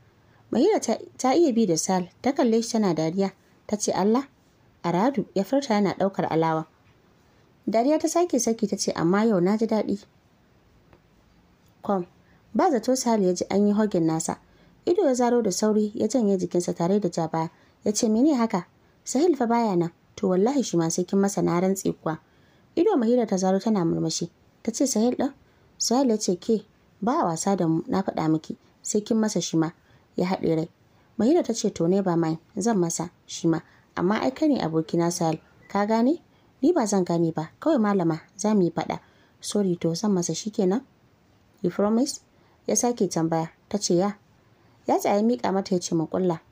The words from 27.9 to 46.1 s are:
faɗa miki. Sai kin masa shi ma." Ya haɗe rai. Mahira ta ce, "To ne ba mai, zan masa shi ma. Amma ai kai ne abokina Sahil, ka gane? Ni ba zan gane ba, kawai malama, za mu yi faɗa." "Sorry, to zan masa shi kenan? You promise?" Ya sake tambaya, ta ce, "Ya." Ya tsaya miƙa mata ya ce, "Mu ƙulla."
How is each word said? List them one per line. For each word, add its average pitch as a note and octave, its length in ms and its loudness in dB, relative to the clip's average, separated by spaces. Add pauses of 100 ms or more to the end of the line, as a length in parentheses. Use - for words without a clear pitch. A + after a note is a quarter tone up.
faɗa D#3+ 300 -4
miki. - 260 -4 (240)
Sai - 200 -2
kin A3 160 -2
masa G#3+ 240 0
shi - 160 -4
ma." D#3+ 140 0 (440)
Ya F3+ 120 0
haɗe F#3 280 -2
rai. D#3+ 140 -4 (480)
Mahira C#4 260 2
ta B3 100 -4
ce, G#3+ 160 -4
"To E3 180 -2
ne G3 140 2
ba F3+ 160 0
mai, E3 220 0 (180)
zan G#3+ 200 0
masa E3+ 320 -2 (160)
shi - 220 -6
ma. E3 140 2 (340)
Amma F#3 260 0
ai C4 100 0
kai D4+ 160 -2
ne C#4 140 2
abokina E3 500 0
Sahil, D#3+ 280 -2 (280)
ka G3+ 180 0
gane? A#3 360 2 (400)
Ni D4 120 4
ba C#4 140 0
zan G3 160 2
gane E3+ 280 2
ba, D#3+ 180 -6 (100)
kawai D4+ 200 2
malama, F#3+ 420 0 (160)
za G#3+ 160 0
mu G3+ 80 4
yi E3+ 100 2
faɗa." - 280 -6 (420)
"Sorry, G3 340 -2
to E3 200 -2
zan G#3 160 -2
masa E3+ 240 0
shi - 160 -8
kenan? G3+ 300 0 (800)
You F3+ 100 -2
promise?" A3 500 0 (460)
Ya G#3+ 80 0
sake A#3+ 340 0
tambaya, E3 400 -2 (200)
ta - 80 -4
ce, F#3+ 180 0
"Ya." G3+ 220 0 (720)
Ya C#4 120 2
tsaya G#3 220 2
miƙa A#3 320 0
mata G3 220 -2
ya F3 60 0
ce, - 140 -4
"Mu D#3+ 120 0
ƙulla." F3+ 320 -2 (120)